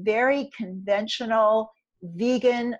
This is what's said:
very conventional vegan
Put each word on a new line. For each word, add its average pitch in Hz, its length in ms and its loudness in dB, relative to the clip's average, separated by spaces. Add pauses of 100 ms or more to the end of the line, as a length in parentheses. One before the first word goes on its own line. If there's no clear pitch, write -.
very 254 540 0
conventional 214 1120 0 (320)
vegan 240 760 0